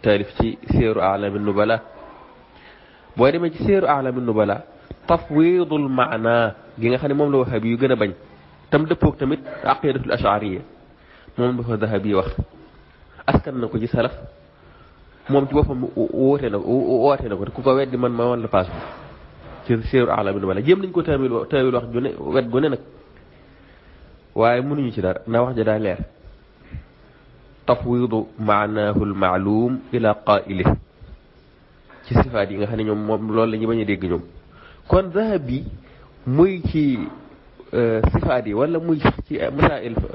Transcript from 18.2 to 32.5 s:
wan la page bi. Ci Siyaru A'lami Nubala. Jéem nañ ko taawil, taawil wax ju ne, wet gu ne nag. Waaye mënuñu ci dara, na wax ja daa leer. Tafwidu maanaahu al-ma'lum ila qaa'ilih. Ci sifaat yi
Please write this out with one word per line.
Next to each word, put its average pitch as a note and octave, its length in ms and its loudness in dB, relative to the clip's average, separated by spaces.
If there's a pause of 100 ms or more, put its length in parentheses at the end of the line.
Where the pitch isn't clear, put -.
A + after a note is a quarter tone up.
wan A#2+ 120 -2
la A2 60 -6
page F#2 220 2
bi. - 1080 -8
Ci A2+ 120 -6
Siyaru B2 220 4
A'lami G2+ 280 0
Nubala. F#2+ 220 -2
Jéem F3 200 4
nañ F#3 100 -8
ko E3+ 120 -2
taawil, C3+ 460 -2
taawil C3 260 2
wax A#2+ 80 0 (100)
ju A#2+ 60 -2
ne, C3 180 -2
wet G#2+ 320 -2
gu A#2+ 100 0
ne D3+ 100 2
nag. C3 100 -4 (1500)
Waaye A#2+ 280 2
mënuñu C#3 320 -4
ci G#2 80 -6
dara, F#2 260 -2
na A2+ 160 2
wax B2 140 -2
ja A2 60 0
daa G#2+ 140 2
leer. G#2 200 -2 (1700)
Tafwidu B2 600 0 (120)
maanaahu G#2 640 0
al-ma'lum G2+ 760 0 (140)
ila A2 220 2 (100)
qaa'ilih. G2 420 0 (1400)
Ci A#2+ 80 -8
sifaat A2+ 340 2
yi G2 80 -8